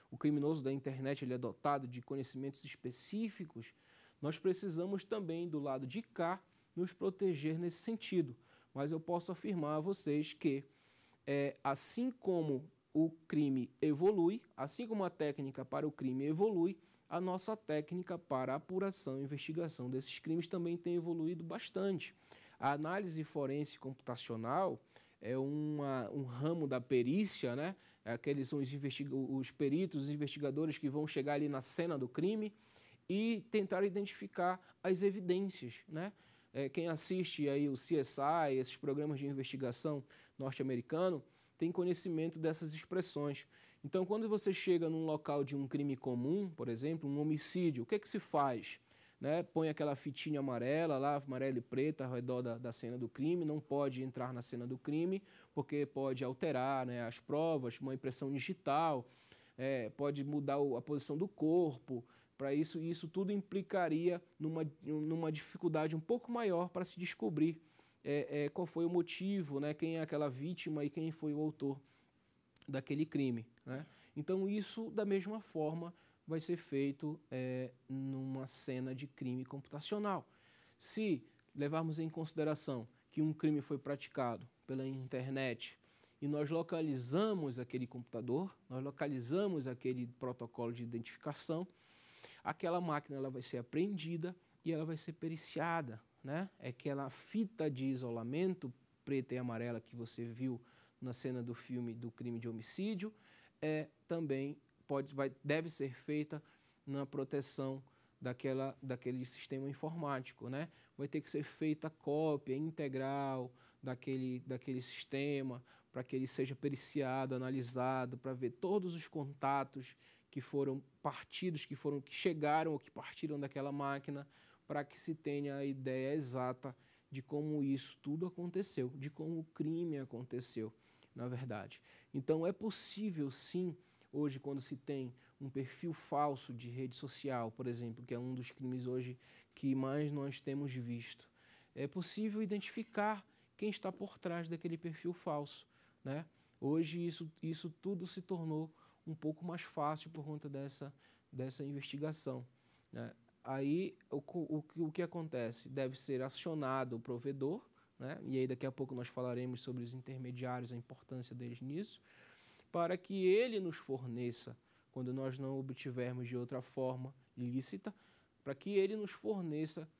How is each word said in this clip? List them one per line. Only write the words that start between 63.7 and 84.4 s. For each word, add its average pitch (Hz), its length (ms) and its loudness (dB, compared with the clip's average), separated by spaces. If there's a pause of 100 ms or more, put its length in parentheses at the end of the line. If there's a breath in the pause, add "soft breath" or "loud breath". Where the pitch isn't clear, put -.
numa, 160 240 0 (200)
numa 156 480 0
dificuldade 156 640 2
um 160 40 2
pouco 240 320 0
maior 185 380 2
pra 180 140 -2
se - 160 -6
descobrir, 165 640 2 (420 loud breath)
é, 143 420 0
é, 147 40 2
qual 180 160 -2
foi 165 180 0
o 170 60 4
motivo, 175 680 2
né, 147 160 0
quem 165 220 0
é 160 40 0
aquela 151 260 2
vítima 151 560 -2
e 147 60 2
quem 160 220 -2
foi 156 240 -2
o 147 40 0
autor 143 400 0 (880 soft breath)
daquele 139 380 0
crime, 131 400 2 (180)
né? 135 220 -6 (300 loud breath)
Então, 190 340 0
isso, 214 400 -2
da 208 160 0
mesma 196 340 2
forma, 170 540 -2 (320 soft breath)
vai 160 140 0
ser 170 180 0
feito, 143 640 0 (100)
é, 127 400 -2 (180)
numa 135 600 -4
cena 131 480 -2
de 135 100 -8
crime 127 400 -4
computacional. 175 800 -2 (520 soft breath)
Se 196 440 0 (300 loud breath)
levarmos 156 460 0
em 160 100 0
consideração 151 800 0 (240 soft breath)
que 160 100 0
um 156 120 4
crime 156 280 4
foi 143 160 -2
praticado 131 720 -2 (180)